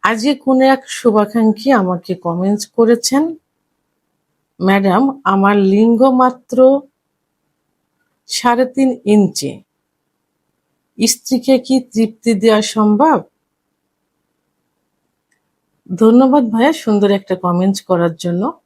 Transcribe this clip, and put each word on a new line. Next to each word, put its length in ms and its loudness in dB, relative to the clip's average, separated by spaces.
আজকে 320 -2
কোন 260 -2
এক 260 2
শুভাকাঙ্ক্ষী 840 -2
আমাকে 440 -2
কমেন্টস 520 -4
করেছেন, 560 0
"ম্যাডাম, 440 0
আমার 320 0
লিঙ্গ 360 2
মাত্র 460 -2
সাড়ে 360 -2
তিন 240 -2
ইঞ্চি, 460 0
স্ত্রীকে 640 -2
কি 200 -4
তৃপ্তি 540 -4
দেওয়া 280 2
সম্ভব?" 560 0
ধন্যবাদ 600 2
ভাইয়া 240 0
সুন্দর 380 -2
একটা 240 -4
কমেন্টস 460 -2
করার 340 -2
জন্য। 280 -6